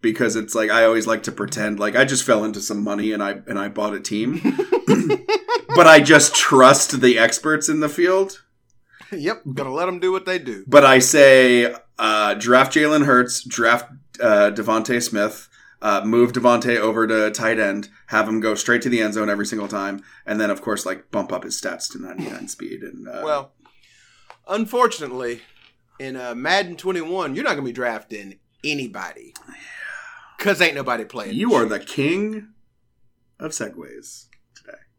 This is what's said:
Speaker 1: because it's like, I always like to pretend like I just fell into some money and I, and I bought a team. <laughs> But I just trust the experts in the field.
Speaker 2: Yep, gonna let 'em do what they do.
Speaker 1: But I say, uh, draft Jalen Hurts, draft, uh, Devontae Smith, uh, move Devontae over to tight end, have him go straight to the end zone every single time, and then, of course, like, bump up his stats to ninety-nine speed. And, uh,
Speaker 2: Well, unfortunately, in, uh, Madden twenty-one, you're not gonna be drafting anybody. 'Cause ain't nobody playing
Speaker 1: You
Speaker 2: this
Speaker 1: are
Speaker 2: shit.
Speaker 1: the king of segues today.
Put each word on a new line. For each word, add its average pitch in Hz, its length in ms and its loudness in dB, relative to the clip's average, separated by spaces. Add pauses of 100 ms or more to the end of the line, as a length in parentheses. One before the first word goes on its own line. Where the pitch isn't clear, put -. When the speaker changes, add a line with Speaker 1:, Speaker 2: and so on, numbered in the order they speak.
Speaker 1:
because 113 360 0
it's 107 180 -8
like, 110 160 -2
I 113 140 4
always 113 200 2
like 113 180 -2
to - 100 -8
pretend 104 460 -6
like 104 180 -2
I 135 80 4
just 135 180 -4
fell 107 220 2
into 107 160 -8
some 104 200 -6
money 104 300 -4
and 104 100 -4
I, 101 240 -6
and 101 140 -8
I 101 80 -6
bought 104 260 -6
a 98 60 -8
team. 110 420 -4
<laughs> - 160 -2 (1160)
But 170 120 8
I 156 140 10
just 143 340 6
trust 135 680 4
the 123 160 6
experts 151 500 0
in 156 120 -2
the 151 100 0
field. 190 540 -2 (680)
Speaker 2:
Yep, 175 300 -6 (140)
gonna 135 180 -8
let 170 140 -4
'em 180 120 -6
do 185 120 0
what 185 160 -4
they 185 100 -4
do. 120 300 -10
Speaker 1:
But 143 180 8
I 131 140 8
say, 127 760 6 (240)
uh, 107 380 0
draft 123 400 2
Jalen 151 300 2
Hurts, 123 380 2
draft, 120 480 -2 (300)
uh, 104 320 4
Devontae 110 480 -2
Smith, 107 480 -6 (320)
uh, 101 240 0
move 120 260 2
Devontae 120 460 2
over 110 300 0
to 107 240 0
tight 110 260 -2
end, 104 320 -4 (180)
have 107 220 -2
him 110 100 -4
go 107 140 -2
straight 117 300 -2
to 131 60 -2
the 120 120 0
end 107 140 -4
zone 107 160 -2
every 101 160 -4
single 104 200 -8
time, 101 360 -8 (240)
and 107 120 -4
then, 104 120 0
of 95 100 -6
course, 104 240 -6
like, 92 240 -10
bump 98 240 -6
up 90 100 -8
his - 160 -10
stats - 340 -10
to - 60 -16
ninety-nine - 500 -14
speed. - 340 -14
And, - 240 -18
uh, - 160 -14
Speaker 2:
Well, 147 300 -6 (960)
unfortunately, 156 960 -4 (580)
in, 135 160 -12
uh, 123 200 -10
Madden 175 420 -4
twenty-one, 175 560 -6
you're 185 100 -8
not 254 120 -2
gonna 143 80 -8
be 123 80 -8
drafting 107 680 -10 (260)
anybody. 101 680 -10 (1040)
'Cause 190 240 0
ain't 165 140 2
nobody 123 280 -4
playing 104 300 -12
Speaker 1:
You 208 160 -2
Speaker 2:
this 190 80 4
Speaker 1:
are 120 60 4
Speaker 2:
shit. 107 60 -2
Speaker 1:
the 101 100 -6
king 202 680 -4 (880)
of - 140 -12
segues - 760 -14 (280)
today. - 220 -20 (220)